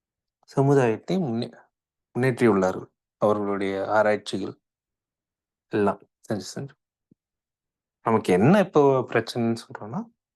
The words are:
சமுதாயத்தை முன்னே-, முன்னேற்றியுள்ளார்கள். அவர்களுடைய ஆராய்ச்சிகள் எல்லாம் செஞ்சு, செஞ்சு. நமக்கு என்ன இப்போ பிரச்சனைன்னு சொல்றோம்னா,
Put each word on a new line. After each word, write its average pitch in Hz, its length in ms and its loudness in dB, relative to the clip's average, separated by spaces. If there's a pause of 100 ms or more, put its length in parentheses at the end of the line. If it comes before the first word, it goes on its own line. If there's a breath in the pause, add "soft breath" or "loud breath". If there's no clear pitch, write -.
(500)
சமுதாயத்தை 135 680 2
முன்னே-, 120 380 -6 (580)
முன்னேற்றியுள்ளார்கள். 113 720 0 (340)
அவர்களுடைய 101 520 -2 (120)
ஆராய்ச்சிகள் 104 680 -2 (1160)
எல்லாம் 101 280 0 (220)
செஞ்சு, 104 260 -8
செஞ்சு. 135 260 -14 (1300)
நமக்கு 110 260 0
என்ன 110 280 4
இப்போ 156 220 2 (200)
பிரச்சனைன்னு 117 600 -4
சொல்றோம்னா, 120 380 -12 (360)